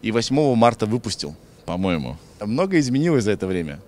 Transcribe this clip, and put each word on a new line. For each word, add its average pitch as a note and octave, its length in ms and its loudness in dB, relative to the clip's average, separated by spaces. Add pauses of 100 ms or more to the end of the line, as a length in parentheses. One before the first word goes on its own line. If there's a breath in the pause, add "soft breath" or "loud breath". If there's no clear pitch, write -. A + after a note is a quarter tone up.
И A2 80 -2
восьмого C3 460 2
марта A2+ 300 4
выпустил, G#2 500 -6 (300)
по-моему. E2+ 500 -2 (240)
Много D#3 400 0
изменилось C#3 420 2
за G#2 80 0
это F#2+ 160 -2
время. E2 420 -4